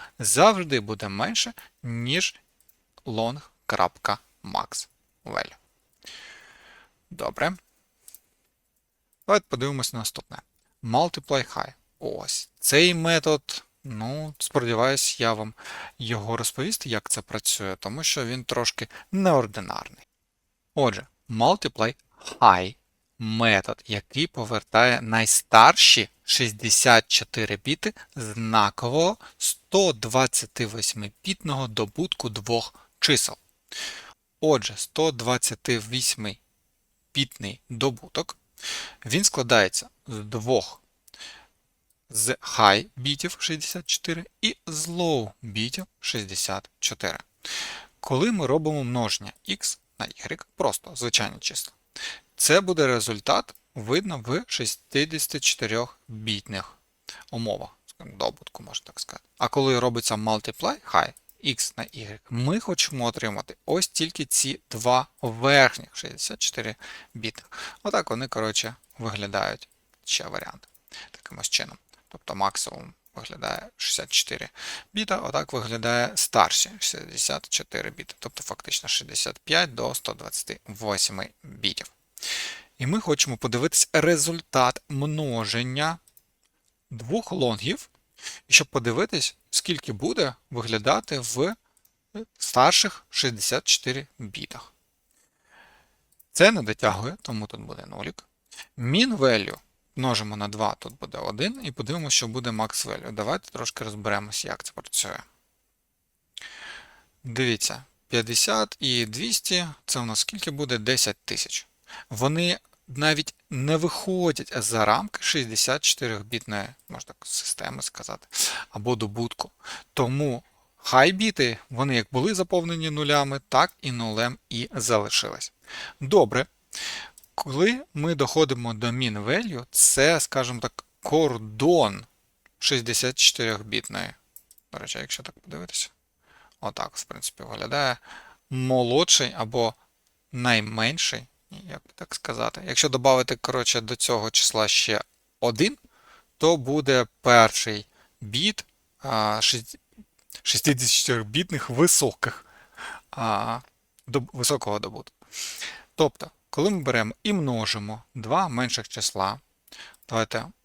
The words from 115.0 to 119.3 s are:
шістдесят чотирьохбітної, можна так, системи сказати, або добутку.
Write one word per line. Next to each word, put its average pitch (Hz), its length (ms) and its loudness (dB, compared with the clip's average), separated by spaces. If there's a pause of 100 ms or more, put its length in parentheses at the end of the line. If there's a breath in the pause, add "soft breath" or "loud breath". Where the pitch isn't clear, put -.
шістдесят 131 600 0
чотирьохбітної, 107 840 -2 (220)
можна - 180 -14
так, - 200 -20
системи - 540 -6
сказати, - 460 -10 (420 loud breath)
або 113 260 -2
добутку. 110 560 -6 (420 loud breath)